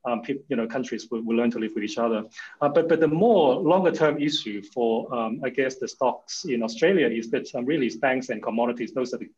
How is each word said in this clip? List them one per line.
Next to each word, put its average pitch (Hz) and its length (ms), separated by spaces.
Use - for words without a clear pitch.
Um, 117 180
peop-, 135 260
you 131 80
know, 113 100
countries 123 440
will, 113 120
will 113 140
learn 120 160
to 117 60
live 110 160
with 104 100
each 104 140
other. 113 260
Uh, 147 80
but, 160 200
but 160 120
the 160 80
more 165 460
longer 180 380
term 147 280
issue 113 400
for, 120 400
um, 113 280
I 131 60
guess, 131 280
the 113 120
stocks - 560
in 120 180
Australia 160 460
is 113 220
that, - 240
um, 123 100
really 139 220
it's 107 100
banks 127 320
and 107 140
commodities. 120 500
Those 123 220
are 117 40
the - 200